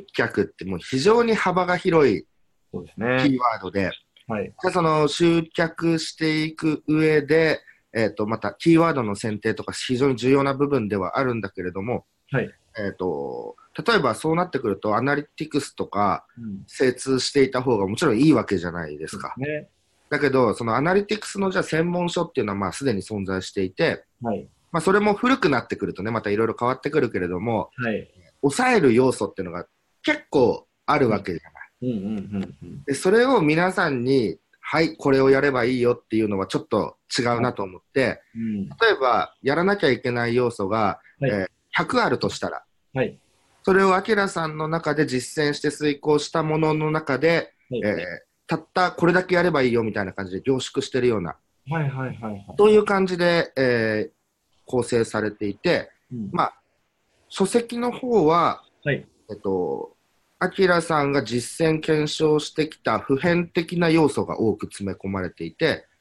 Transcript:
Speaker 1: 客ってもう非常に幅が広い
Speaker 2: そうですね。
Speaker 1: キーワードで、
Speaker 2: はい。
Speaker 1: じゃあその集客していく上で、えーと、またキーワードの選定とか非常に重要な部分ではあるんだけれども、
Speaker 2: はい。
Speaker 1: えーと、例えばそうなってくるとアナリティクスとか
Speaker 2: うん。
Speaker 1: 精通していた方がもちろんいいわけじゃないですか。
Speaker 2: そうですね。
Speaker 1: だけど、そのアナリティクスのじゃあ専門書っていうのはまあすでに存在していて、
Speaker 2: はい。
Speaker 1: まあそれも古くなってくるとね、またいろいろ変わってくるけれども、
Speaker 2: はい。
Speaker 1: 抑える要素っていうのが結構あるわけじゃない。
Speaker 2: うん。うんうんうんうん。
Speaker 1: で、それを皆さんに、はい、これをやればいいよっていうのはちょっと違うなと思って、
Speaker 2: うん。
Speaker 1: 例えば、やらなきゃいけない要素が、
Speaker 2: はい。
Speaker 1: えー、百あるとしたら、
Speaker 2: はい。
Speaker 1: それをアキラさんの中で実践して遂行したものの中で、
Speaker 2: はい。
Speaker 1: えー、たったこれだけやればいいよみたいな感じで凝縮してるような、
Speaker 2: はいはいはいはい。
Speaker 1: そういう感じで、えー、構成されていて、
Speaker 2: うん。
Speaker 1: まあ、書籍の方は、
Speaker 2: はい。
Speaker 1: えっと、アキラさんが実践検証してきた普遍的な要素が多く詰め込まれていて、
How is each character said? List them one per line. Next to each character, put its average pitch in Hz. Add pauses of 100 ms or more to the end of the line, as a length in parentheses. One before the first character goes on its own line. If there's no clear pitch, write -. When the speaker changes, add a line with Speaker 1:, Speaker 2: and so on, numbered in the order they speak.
(140)
Speaker 1:
客 113
っ -
て -
も 92
う -
非 131
常 220
に 226
幅 180
が 180
広 165
い - (480)
Speaker 2:
そ 95
う 87
で -
す -
ね。 123
Speaker 1:
キ 139
ー 123
ワ 117
ー -
ド 92
で、 95 (360)
Speaker 2:
は 107
い。 -
Speaker 1:
じ - (160)
ゃ -
あ -
そ 175
の 156
集 170
客 165
し -
て 156
い 156
く 156
上 156
で、 156 (320)
え 113
ー 101
と、 107
ま 110
た -
キ -
ー 160
ワ 165
ー -
ド 127
の 101
選 107
定 110
と -
か 95
非 -
常 139
に 131
重 120
要 139
な 139
部 143
分 131
で 101
は 92
あ 139
る 123
ん 107
だ 98
け -
れ 87
ど 95
も、 117 (260)
Speaker 2:
は 131
い。 98 (300)
Speaker 1:
え 101
ー 90
と、 69 (200)
例 214
え -
ば 123
そ 156
う 165
な 175
っ 175
て -
く 120
る 98
と 107
ア 117
ナ 139
リ 143
テ -
ィ 151
ク 147
ス -
と 123
か 101 (100)
Speaker 2:
う 120
ん。 101
Speaker 1:
精 131
通 131
し -
て 139
い 131
た 127
方 123
が 98
も 98
ち 175
ろ 127
ん 107
い 147
い 156
わ 110
け 101
じ 82
ゃ 87
な 85
い 73
で 78
す 98
か。 -
Speaker 2:
そ 127
う -
で 151
す -
ね。 - (420)
Speaker 1:
だ 147
け 143
ど、 123
そ 117
の 113
ア 131
ナ 170
リ 202
テ 214
ィ 208
ク -
ス -
の 190
じ 185
ゃ 175
あ -
専 165
門 175
書 175
っ 165
て 127
い -
う -
の 104
は 98
ま 98
あ 90
す -
で 131
に 95
存 98
在 92
し -
て 98
い 92
て、 151 (180)
Speaker 2:
は 117
い。 98 (280)
Speaker 1:
ま 165
あ -
そ 190
れ 202
も 208
古 247
く 190
な 131
っ -
て -
く 101
る 87
と 90
ね、 110
ま 110
た 104
い 101
ろ 110
い 113
ろ 107
変 120
わ 127
っ -
て 147
く 151
る 123
け 101
れ 87
ど 90
も、 110
Speaker 2:
は 117
い。 - (300)
Speaker 1:
抑 247
え 233
る 131
要 123
素 110
っ -
て -
い 85
う 87
の 82
が 87 (360)
結 302
構 123 (180)
あ 147
る 131
わ 101
け 90
じ 82
ゃ -
な -
い。 - (140)
Speaker 2:
う -
ん。 127
う 123
ん -
う 101
ん 95
う 101
ん 90
う 90
ん。 87
Speaker 1:
で、 139
そ -
れ 233
を 254
皆 160
さ 180
ん 131
に、 123 (220)
は -
い、 -
こ 143
れ 135
を 135
や 135
れ 143
ば 127
い 127
い 120
よ 120
っ -
て 110
い 110
う 107
の 101
は 95
ち -
ょ -
っ -
と 98 (200)
違 131
う 117
な 123
と -
思 92
っ - (120)
て、 127 (140)
Speaker 2:
う 113
ん。 107
Speaker 1:
例 147 (160)
え 180
ば、 120
や 139
ら 170
な 202
き 185
ゃ 135
い 120
け 123
な 120
い 117
要 123
素 101
が、 101 (220)
Speaker 2:
は 139
い。 -
Speaker 1:
え - (120)
ー、 - (240)
百 220
あ 185
る 131
と 101
し -
た 95
ら、 76 (300)
Speaker 2:
は 131
い。 120 (460)
Speaker 1:
そ 190
れ 190
を 190
ア 190
キ 220
ラ 202
さ 170
ん 156
の 156
中 156
で 147
実 127
践 147
し -
て 151
遂 147
行 147
し -
た 165
も 156
の 156
の 156
中 156
で、 160 (160)
Speaker 2:
は 123
い。 107
Speaker 1:
え 87
ー、 - (200)
た 165
っ -
た 180
こ -
れ 170
だ 180
け 180
や 175
れ 175
ば 147
い 127
い 117
よ 117
み 110
た 104
い 98
な 90
感 95
じ 90
で 95
凝 131
縮 -
し -
て 131
る 123
よ 110
う -
な、 85 (320)
Speaker 2:
は 160
い 143
は 131
い -
は 110
い -
は -
い。 98 (120)
Speaker 1:
そ 208
う -
い 214
う 208
感 196
じ 180
で、 170
え 113
ー、 - (540)
構 123
成 117
さ 107
れ 107
て 104
い 101
て、 156 (220)
Speaker 2:
う 127
ん。 107
Speaker 1:
ま 156
あ、 - (760)
書 -
籍 233
の 240
方 233
は、 160 (200)
Speaker 2:
は 143
い。 107 (240)
Speaker 1:
え 107
っ -
と、 90 (440)
ア 180
キ 185
ラ 175
さ 160
ん 139
が 139
実 120
践 156
検 156
証 151
し 147
て 156
き -
た 110
普 -
遍 170
的 170
な 170
要 160
素 113
が -
多 110
く -
詰 98
め 90
込 -
ま 95
れ 90
て 82
い 82
て、 - (140)